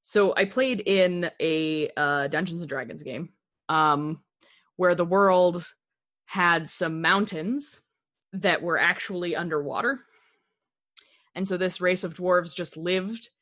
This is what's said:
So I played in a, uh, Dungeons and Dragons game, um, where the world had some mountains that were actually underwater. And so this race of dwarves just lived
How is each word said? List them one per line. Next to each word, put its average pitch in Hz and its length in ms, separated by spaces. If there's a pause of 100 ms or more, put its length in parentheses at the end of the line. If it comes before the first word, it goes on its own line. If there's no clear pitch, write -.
So 202 340
I 196 100
played 254 400
in 180 440 (100)
a, 156 560
uh, 143 320
Dungeons 165 320
and 165 80
Dragons 135 340
game, 131 280 (380)
um, 156 540 (540)
where 180 180
the 175 100
world 180 680 (540)
had 170 420
some 160 320
mountains 196 800 (520)
that 185 300
were 165 160
actually 175 560
underwater. 160 680 (1300)
And 190 120
so 190 100
this 185 240
race 180 240
of 170 100
dwarves 180 400
just - 220
lived 185 540 (100)